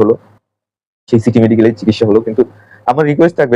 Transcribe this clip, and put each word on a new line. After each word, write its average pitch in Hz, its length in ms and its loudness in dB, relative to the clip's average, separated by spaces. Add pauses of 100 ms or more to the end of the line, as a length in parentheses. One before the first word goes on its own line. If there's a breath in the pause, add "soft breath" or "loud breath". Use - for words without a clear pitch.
হলো, 110 120 2 (960)
সেই 117 140 2
সিটি 117 200 0
মেডিকেলেই 110 360 2
চিকিৎসা 110 300 -2
হলো। 107 160 2
কিন্তু 113 160 -2 (460 soft breath)
আমার 143 220 0
রিকোয়েস্ট 165 280 0
থাকবে 127 180 0